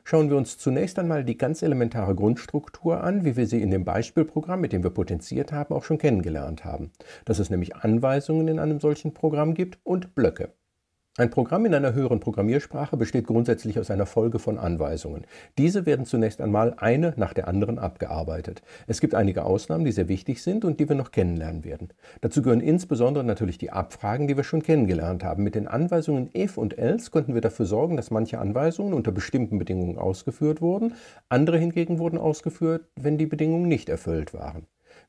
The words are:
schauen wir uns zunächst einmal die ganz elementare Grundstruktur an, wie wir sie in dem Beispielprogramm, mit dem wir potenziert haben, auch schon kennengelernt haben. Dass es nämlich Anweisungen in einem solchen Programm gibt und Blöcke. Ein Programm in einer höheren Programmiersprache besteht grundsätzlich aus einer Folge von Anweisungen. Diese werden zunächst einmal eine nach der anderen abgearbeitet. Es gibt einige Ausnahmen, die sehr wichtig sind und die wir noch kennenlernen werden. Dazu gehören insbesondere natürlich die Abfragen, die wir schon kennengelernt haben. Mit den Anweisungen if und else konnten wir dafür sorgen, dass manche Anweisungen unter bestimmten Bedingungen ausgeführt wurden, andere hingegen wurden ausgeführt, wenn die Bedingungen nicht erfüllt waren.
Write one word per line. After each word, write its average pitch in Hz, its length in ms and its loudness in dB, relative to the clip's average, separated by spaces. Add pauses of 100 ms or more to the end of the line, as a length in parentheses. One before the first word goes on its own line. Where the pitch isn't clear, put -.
schauen 151 280 4
wir 143 60 4
uns 120 200 -2
zunächst 151 400 0
einmal 165 260 0
die 120 140 -2
ganz 143 240 -2
elementare 117 540 0
Grundstruktur 123 880 0
an, 185 200 0
wie 131 140 2
wir 123 80 2
sie 110 160 0
in 101 80 2
dem 95 160 2
Beispielprogramm, 156 760 -2
mit 147 120 0
dem 90 80 2
wir 90 80 0
potenziert 90 640 -4
haben, 147 240 -4
auch 139 80 -4
schon 156 160 -2
kennengelernt 82 680 0
haben. - 240 -8 (360)
Dass 104 120 0
es 101 140 -2
nämlich 90 240 -2
Anweisungen 135 720 0
in 160 100 0
einem 151 220 -2
solchen 151 340 0
Programm 156 400 0
gibt 180 300 -4
und 180 320 -4
Blöcke. - 340 0 (680)
Ein 120 120 4
Programm 165 340 2
in 196 80 4
einer 139 220 2
höheren 123 240 2
Programmiersprache 127 760 -2
besteht 117 300 0
grundsätzlich 113 540 0
aus - 100 -4
einer 98 160 0
Folge 113 320 0
von 110 220 -2
Anweisungen. 80 680 -4 (320)
Diese 170 300 2
werden 131 180 2
zunächst 113 360 0
einmal 110 360 2
eine 143 400 2
nach 95 160 0
der - 140 -4
anderen 101 320 0
abgearbeitet. 80 840 -6 (240)
Es - 160 -2
gibt - 140 2
einige 98 280 2
Ausnahmen, 160 400 0
die 139 80 2
sehr 95 180 0
wichtig 95 340 -4
sind 214 200 0
und 165 160 0
die 147 80 2
wir 147 80 2
noch 131 140 -4
kennenlernen 82 540 0
werden. 76 280 -10 (300)
Dazu 117 220 0
gehören 120 180 6
insbesondere 143 600 2
natürlich 104 340 -2
die - 140 -8
Abfragen, 107 560 -2
die 139 100 0
wir 139 60 0
schon 156 180 -2
kennengelernt 92 600 2
haben. 90 180 -2
Mit 101 140 0
den 104 120 -2
Anweisungen 156 680 0
if 190 200 -2
und 104 220 -4
else 156 320 0
konnten 135 240 0
wir 117 80 2
dafür 110 240 0
sorgen, 135 320 0
dass 113 140 -6
manche 113 260 -2
Anweisungen 151 560 0
unter 120 180 0
bestimmten 107 460 -2
Bedingungen 90 400 -2
ausgeführt 139 640 -2
wurden, 202 320 0 (360)
andere 156 280 4
hingegen 170 400 0
wurden 165 220 -2
ausgeführt, 160 640 -2 (100)
wenn 147 220 0
die 156 80 2
Bedingungen 160 420 2
nicht 151 220 2
erfüllt 80 460 -4
waren. - 320 -12 (420)